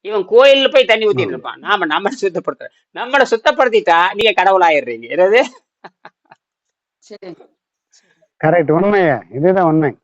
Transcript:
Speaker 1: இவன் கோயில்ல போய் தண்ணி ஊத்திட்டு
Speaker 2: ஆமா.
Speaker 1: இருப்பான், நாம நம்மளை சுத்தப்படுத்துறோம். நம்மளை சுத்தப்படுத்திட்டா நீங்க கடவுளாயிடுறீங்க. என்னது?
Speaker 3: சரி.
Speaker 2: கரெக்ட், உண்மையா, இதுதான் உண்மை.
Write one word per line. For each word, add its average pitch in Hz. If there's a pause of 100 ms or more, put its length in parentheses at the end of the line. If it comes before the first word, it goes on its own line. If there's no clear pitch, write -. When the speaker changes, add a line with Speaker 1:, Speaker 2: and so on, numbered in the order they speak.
Speaker 1:
இவன் 208
கோயில்ல 262
போய் 262
தண்ணி 220
ஊத்திட்டு -
Speaker 2:
ஆமா. 190
Speaker 1:
இருப்பான், 123
நாம 180
நம்மளை 170
சுத்தப்படுத்துறோம். 165 (200)
நம்மளை 254
சுத்தப்படுத்திட்டா 220
நீங்க 202
கடவுளாயிடுறீங்க. 151
என்னது? 185 (1600)
Speaker 3:
சரி. 190 (1080)
Speaker 2:
கரெக்ட், 160
உண்மையா, 175
இதுதான் 180
உண்மை. 156